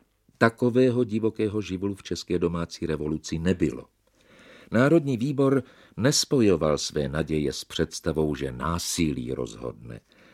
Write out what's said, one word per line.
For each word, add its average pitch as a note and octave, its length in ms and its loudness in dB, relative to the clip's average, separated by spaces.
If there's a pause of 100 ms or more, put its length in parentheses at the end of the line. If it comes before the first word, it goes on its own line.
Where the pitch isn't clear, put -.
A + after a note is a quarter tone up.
(380)
Takového B2 680 4
divokého G#2+ 560 -2
živlu F#2+ 340 -4
v - 80 -16
české - 360 -4
domácí E2+ 480 -2
revoluci D#2 520 -4
nebylo. E2 460 0 (840)
Národní C#3 460 4
výbor C3+ 460 2 (340)
nespojoval F#2+ 800 4
své D2 300 -2
naděje D2+ 440 0
s - 120 -10
představou, D#2 680 -2
že C2+ 180 -6
násilí C2+ 800 -2
rozhodne. A#1 680 -8 (340)